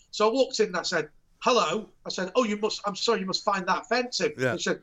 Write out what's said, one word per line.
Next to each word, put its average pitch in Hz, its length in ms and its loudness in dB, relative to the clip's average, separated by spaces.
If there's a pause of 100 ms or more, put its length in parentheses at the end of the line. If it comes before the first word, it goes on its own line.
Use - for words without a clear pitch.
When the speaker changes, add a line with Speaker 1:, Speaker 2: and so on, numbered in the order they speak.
(100)
Speaker 1:
So 214 180 4
I 226 40 0
walked 262 260 2
in 214 80 4
and 180 100 -4
I 160 60 -4
said, 156 260 -2 (320)
"Hello." 208 480 2 (160)
I 190 60 -12
said, 185 240 -6
"Oh, 254 80 4
you 208 140 0
must, 214 300 -2
I'm 196 100 -4
sorry, 220 240 0
you 190 60 -6
must 180 180 -4
find 190 220 0
that 180 160 0
offensive." 240 540 -2
Speaker 2:
Yeah. 123 160 0
Speaker 1:
And 110 80 -4
she 190 100 -2
said, - 120 -4